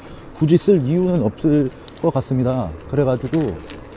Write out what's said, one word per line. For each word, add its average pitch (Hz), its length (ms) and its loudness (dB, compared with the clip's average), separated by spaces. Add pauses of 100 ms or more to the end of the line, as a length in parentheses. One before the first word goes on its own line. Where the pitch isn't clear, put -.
(360)
굳이 160 220 4
쓸 190 280 4
이유는 175 380 2
없을 143 460 2 (320)
것 165 120 0
같습니다. 127 560 0 (200)
그래가지고 131 640 0 (440)